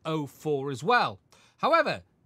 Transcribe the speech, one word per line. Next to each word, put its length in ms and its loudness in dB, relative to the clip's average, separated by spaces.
O 200 -4
four 440 -4
as 120 -8
well. 380 2
However, 440 2